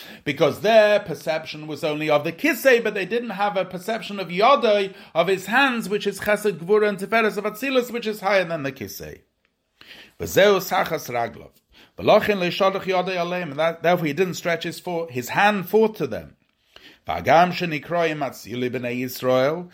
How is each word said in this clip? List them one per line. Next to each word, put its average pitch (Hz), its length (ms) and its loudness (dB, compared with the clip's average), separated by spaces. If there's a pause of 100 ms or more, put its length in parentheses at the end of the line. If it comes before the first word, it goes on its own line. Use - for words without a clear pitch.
(260)
Because 147 340 0
their 208 400 6
perception 160 640 -8
was 151 200 -8
only 151 240 -2
of 147 160 4
the 165 80 -4
kisei, 269 500 4
but 208 100 -2
they 190 120 -4
didn't 233 240 -4
have 196 260 -2
a 185 80 0
perception 202 560 -8
of 180 80 -8
yodai, 208 640 4 (200)
of 170 140 2
his 190 180 0
hands, 233 420 2
which 202 180 -2
is 202 140 -4
chesed, 208 380 0
gvura, 208 320 2
and 196 80 -2
tiferes 202 400 0
of 202 80 -4
Atzilus, 247 440 -2
which 226 160 -8
is 214 140 -6
higher 190 240 2
than 165 200 -6
the 135 100 -6
kisei. 80 480 -12 (960)
V'zeu 185 440 4
sachas 170 480 -4
raglov. 113 420 -6 (480)
V'lochin 196 400 4
leishadach 190 440 0
yodai 185 340 -2
aleim. 175 340 -4
And 139 80 -6
that, 165 240 -2
therefore 175 220 4
he 143 80 0
didn't - 220 0
stretch - 280 -4
his, 165 160 -8
for-, 170 300 -6
his 123 180 -6
hand 196 400 2
forth 220 280 2
to 151 120 -4
them. 85 300 -10 (680)
V'agam 127 460 4
shenikroim 165 680 -4
Atzilei 123 520 -6
b'nei 123 300 -6
Yisrael. 131 720 0